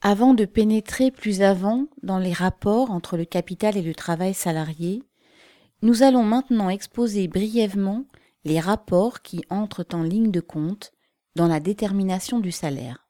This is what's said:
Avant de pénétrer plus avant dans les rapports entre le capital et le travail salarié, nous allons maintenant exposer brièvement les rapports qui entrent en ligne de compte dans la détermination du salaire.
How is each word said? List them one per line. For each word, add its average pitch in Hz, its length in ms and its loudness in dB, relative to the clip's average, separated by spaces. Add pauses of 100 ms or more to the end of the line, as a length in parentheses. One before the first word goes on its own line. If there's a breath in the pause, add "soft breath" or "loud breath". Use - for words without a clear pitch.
Avant 214 340 6
de 220 100 4
pénétrer 220 640 2
plus 208 300 -4
avant 196 460 2 (160)
dans 190 160 -4
les 185 140 0
rapports 202 580 0
entre 180 260 -6
le 165 80 -2
capital 190 520 -4
et 196 60 -2
le 160 120 -4
travail 180 400 -4
salarié, 165 680 -4 (800 soft breath)
nous 226 220 4
allons 262 220 6
maintenant 220 440 0
exposer 202 600 -2
brièvement 208 800 -2 (380 soft breath)
les 156 160 0
rapports 196 600 0
qui - 260 -10
entrent 202 440 -6
en 170 100 -2
ligne 208 280 2
de 175 100 0
compte 160 520 -8 (440)
dans 170 100 4
la 160 140 2
détermination 196 800 -2
du 185 120 -4
salaire. 127 580 -8